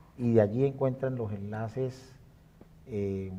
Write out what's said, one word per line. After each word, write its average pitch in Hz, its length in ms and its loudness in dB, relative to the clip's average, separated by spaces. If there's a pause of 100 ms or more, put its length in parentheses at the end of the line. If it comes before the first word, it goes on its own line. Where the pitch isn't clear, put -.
(180)
y 120 160 2
de 110 80 10
allí 107 240 4
encuentran 135 500 0
los 110 160 -4
enlaces, 110 840 -6 (720)
eh, 98 540 -4